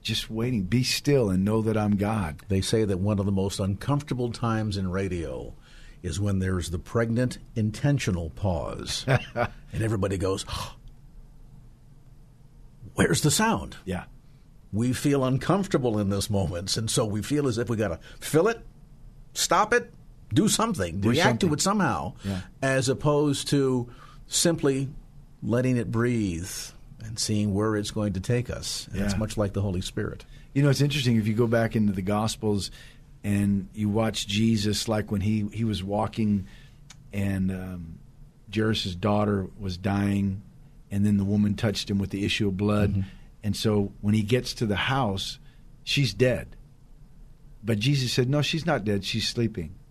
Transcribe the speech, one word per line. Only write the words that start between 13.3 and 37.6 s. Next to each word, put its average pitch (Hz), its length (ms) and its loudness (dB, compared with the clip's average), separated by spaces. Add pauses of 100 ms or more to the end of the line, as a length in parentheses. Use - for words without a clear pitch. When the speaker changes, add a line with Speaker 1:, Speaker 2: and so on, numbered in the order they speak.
Speaker 2:
sound?" 156 540 0
Speaker 1:
Yeah. 90 200 -6 (680)
Speaker 2:
We 120 200 0
feel 139 320 2
uncomfortable 135 760 2
in 101 120 2
those 101 200 0
moments, 95 460 0
and 113 140 -4
so 110 140 2
we 104 180 -2
feel 143 240 0
as 113 120 0
if 117 100 -2
we 117 80 0
gotta 98 240 -2 (200)
fill 165 280 4
it, 226 120 -2 (720)
stop 208 400 4
it, 240 180 0 (400)
do 175 160 6
something, 95 520 0
Speaker 1:
Do 110 100 4
Speaker 2:
react 190 320 4
Speaker 1:
something. 190 80 4
Speaker 2:
to 147 40 2
it 147 60 -4
somehow, 135 540 0 (100)
Speaker 1:
Yeah. 95 160 -2 (220)
Speaker 2:
as 135 260 2
opposed 147 600 2
to 131 400 2 (400)
simply 139 600 2 (540)
letting 123 340 2
it 113 140 -2
breathe 113 580 0 (560)
and 113 140 -10
seeing 104 340 0
where 107 240 0
it's 104 140 -4
going 104 240 -2
to 92 60 -2
take 123 280 0
us. - 440 -8
And 92 100 -2
it's 101 100 0
Speaker 1:
Yeah. 98 60 0
Speaker 2:
much 107 180 -2
like 101 160 0
the 98 80 -2
Holy 95 220 0
Spirit. - 420 -6 (300)
Speaker 1:
You 139 80 4
know, 143 80 8
it's 135 100 2
interesting, 139 360 2
if 104 100 2
you 110 80 2
go 117 120 4
back 113 300 2
into 104 160 4
the 95 80 -2
Gospels 104 680 0 (520)
and 101 520 2
you 104 160 0
watch 110 360 0
Jesus, 107 600 2
like 107 220 -2
when 101 100 0
he, 107 320 0
he 117 120 -4
was 98 200 -2
walking 104 640 0 (640)
and, 98 380 0
um, 92 480 -10 (560)